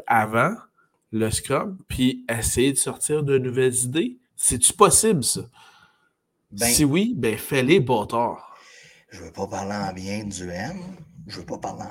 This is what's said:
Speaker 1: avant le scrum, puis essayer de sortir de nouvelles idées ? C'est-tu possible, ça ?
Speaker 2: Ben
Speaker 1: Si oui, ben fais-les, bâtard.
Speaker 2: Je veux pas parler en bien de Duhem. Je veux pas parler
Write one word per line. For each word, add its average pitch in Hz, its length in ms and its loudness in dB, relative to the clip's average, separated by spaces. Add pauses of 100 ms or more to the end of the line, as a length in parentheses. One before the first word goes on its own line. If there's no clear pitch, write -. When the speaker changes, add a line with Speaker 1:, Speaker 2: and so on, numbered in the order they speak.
Speaker 1:
avant 117 480 2 (560)
le 110 180 0
scrum, 165 480 -2 (120)
puis 127 400 0
essayer 117 420 2
de 135 60 0
sortir 151 460 -2
de 139 140 2
nouvelles 127 460 2
idées ? 135 340 -2 (180)
C'est-tu - 380 2
possible, 196 500 6
ça ? - 180 -2 (1080)
Speaker 2:
Ben 101 160 -4
Speaker 1:
Si 120 160 4
oui, 185 320 2
ben 117 220 0
fais-les, 139 420 4
bâtard. 117 760 -2 (520)
Speaker 2:
Je 80 120 -18
veux 80 100 -16
pas 95 140 -6
parler 98 300 -6
en 98 180 -6
bien 98 300 -8
de 101 80 -8
Duhem. 90 480 -8 (480)
Je 98 140 -14
veux 85 40 -14
pas 85 140 -10
parler - 320 -10